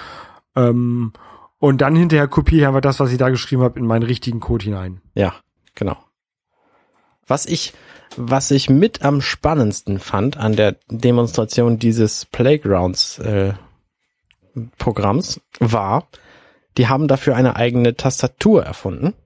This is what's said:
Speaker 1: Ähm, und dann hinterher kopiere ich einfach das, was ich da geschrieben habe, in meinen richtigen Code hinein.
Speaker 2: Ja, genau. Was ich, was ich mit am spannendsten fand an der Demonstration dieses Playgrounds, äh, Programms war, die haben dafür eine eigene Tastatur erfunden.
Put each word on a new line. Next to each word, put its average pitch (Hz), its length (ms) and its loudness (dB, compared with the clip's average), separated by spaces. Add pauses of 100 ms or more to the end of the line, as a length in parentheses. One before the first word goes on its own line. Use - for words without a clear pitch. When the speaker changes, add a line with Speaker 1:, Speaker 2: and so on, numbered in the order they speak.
(560)
Speaker 1:
Ähm, 120 560 0 (460)
und 139 240 2
dann 139 120 2
hinterher 156 320 4
kopiere 147 360 2
ich 143 40 4
einfach 135 140 2
das, 135 200 0
was 131 120 0
ich 123 60 0
da 127 100 2
geschrieben 127 340 0
habe, 123 160 0
in 123 80 -2
meinen 113 180 2
richtigen 117 360 -4
Code 110 240 -4
hinein. 92 380 -8 (120)
Speaker 2:
Ja, 98 200 0 (400)
genau. - 240 -6 (1300)
Was 135 180 -2
ich, - 300 -6 (420)
was 127 340 0
ich 139 200 2
mit 160 320 2
am 143 180 0
spannendsten 117 760 -2
fand 107 400 -4
an 107 180 0
der 101 200 2 (120)
Demonstration 120 920 0
dieses 113 460 0
Playgrounds, 101 920 0
äh, 98 340 -2 (1300)
Programms 107 640 -2 (180)
war, 113 480 0 (680)
die 123 100 4
haben 139 200 0
dafür 131 280 0
eine 127 200 2
eigene 120 380 2
Tastatur 143 680 0
erfunden. 95 480 -6 (140)